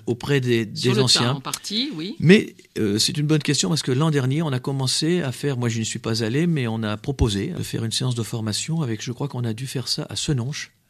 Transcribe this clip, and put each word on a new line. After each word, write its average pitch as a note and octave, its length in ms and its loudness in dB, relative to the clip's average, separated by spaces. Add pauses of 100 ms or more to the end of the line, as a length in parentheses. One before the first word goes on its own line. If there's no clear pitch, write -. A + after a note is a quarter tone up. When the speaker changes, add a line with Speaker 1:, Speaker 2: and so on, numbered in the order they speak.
Speaker 1:
auprès C3+ 340 0
des, A#2 320 2
Speaker 2:
Sur B2 200 2
Speaker 1:
des - 60 4
Speaker 2:
le B2+ 60 6
Speaker 1:
anciens. - 180 4
Speaker 2:
tas, B2 120 2
en C3+ 60 -4
partie, G#3 540 -4
oui. F3+ 260 -6
Speaker 1:
Mais, F#3 340 8 (240)
euh, G#2 200 2
c'est - 200 0
une D3 80 0
bonne D3+ 160 4
question D3+ 260 0
parce D#3+ 140 0
que C3+ 100 -2
l'an D3+ 200 2
dernier, C#3 280 0
on D#3 120 -2
a B2+ 80 0
commencé C#3+ 600 0
à C3+ 120 -2
faire, C#3 260 -4
moi A#2+ 100 0
je A2+ 120 0
n'y A2 40 -2
suis - 140 -6
pas A2+ 240 -2
allé, C3 240 2
mais C#3+ 220 2
on A2+ 160 -2
a G#2+ 120 -2
proposé A2 520 0
de G#2+ 160 -6
faire - 200 -4
une A2+ 80 -4
séance B2+ 220 0
de A#2 80 -2
formation A2+ 600 -4
avec, A2+ 200 -4
je B2+ 100 -6
crois C#3 140 -6
qu'on B2+ 180 -6
a A2+ 80 -2
dû A2+ 140 -8
faire - 220 -6
ça - 200 -4
à G#2 80 -12
Senonches, C3+ 540 -4 (200)